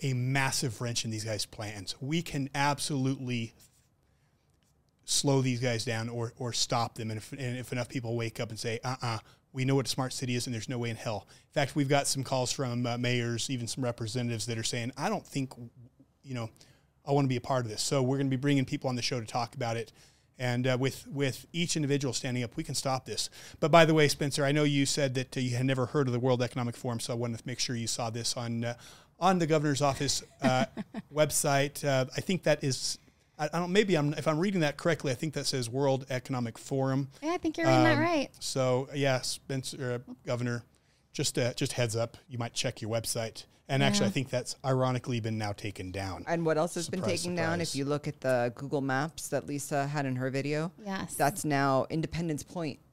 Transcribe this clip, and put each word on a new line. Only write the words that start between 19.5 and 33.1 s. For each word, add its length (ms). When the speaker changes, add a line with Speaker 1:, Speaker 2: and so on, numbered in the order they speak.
Speaker 1:
about 220
it. 140
And, 300
uh, 120
with, 280
with 440
each 240
individual 380
standing 300
up, 120
we 80
can 120
stop 300
this. 260
But 120
by 140
the 100
way, 120
Spencer, 380
I 60
know 120
you 220
said 300
that, 200
uh, 40
you 180
had 80
never 220
heard 200
of 60
the 60
World 240
Economic 340
Forum, 220
so 120
I 60
wanted 220
to 80
make 120
sure 160
you 120
saw 240
this 260
on, 260
uh, 120
on 200
the 80
governor's 340
office, 400
uh, 220
<laughs> 240
website. 720
Uh, 220
I 60
think 220
that 200
is, 360